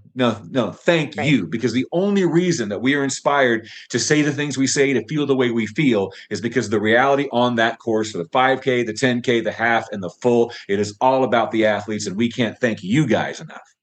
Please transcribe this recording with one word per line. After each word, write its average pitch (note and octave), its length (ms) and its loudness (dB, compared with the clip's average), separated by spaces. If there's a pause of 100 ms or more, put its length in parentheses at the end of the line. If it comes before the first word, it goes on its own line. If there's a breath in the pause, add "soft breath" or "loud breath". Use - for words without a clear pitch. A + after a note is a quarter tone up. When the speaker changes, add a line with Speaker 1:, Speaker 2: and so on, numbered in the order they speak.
(140)
Speaker 1:
no, A#2+ 260 0 (100)
no, A2+ 220 -2
thank D#3+ 440 0
Speaker 2:
Right. C#3+ 120 -2
Speaker 1:
you," A2 180 2
because A2+ 260 -2
the B2+ 200 -2
only G3 320 0
reason D#3+ 440 0
that G#2 120 -4
we C3 140 0
are C#3+ 100 0
inspired C3 640 0 (220 loud breath)
to B2 80 -2
say D3+ 240 2
the D3 100 2
things C#3+ 240 -4
we C3+ 100 2
say, C#3 260 2
to A#2 160 0
feel C#3+ 180 -2
the C3+ 100 2
way B2 140 2
we A#2 160 0
feel, G#2+ 460 0 (180 loud breath)
is G2 100 -6
because A#2 300 -2
the G#2+ 100 2
reality C3+ 520 2
on A#2+ 240 2
that A2+ 220 0
course A2 340 -2
for F#2 60 -8
the E2 140 -6
five C3 300 2
K, B2 220 0
the A2 80 -6
ten B2 300 0
K, A#2 180 2
the G2+ 120 -4
half, A#2 400 0
and G2 100 -8
the E2+ 80 -6 (120)
full, A#2+ 300 4 (160 loud breath)
it G2+ 120 0
is G2+ 200 -4
all C3 240 4
about A2+ 260 2
the A2 160 2
athletes, G#2 400 -2
and F#2 100 -6
we A#2+ 140 0
can't A2+ 280 -4
thank G#2+ 240 -2
you B2 240 0
guys E2 340 -2
enough. C#2 220 -18 (200)